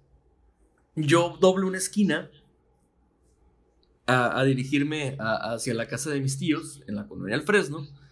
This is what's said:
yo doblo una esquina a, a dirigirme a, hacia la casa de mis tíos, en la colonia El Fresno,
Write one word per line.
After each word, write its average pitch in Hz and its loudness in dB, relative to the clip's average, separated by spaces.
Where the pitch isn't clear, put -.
yo 165 2
doblo 190 6
una 185 -4
esquina 185 0
a, 123 2
a 131 2
dirigirme 139 0
a, 110 -2
hacia 117 -4
la 113 -4
casa - -6
de 143 -2
mis 135 -2
tíos, 160 -4
en 104 -8
la 104 -8
colonia 92 -8
El 151 -2
Fresno, 147 0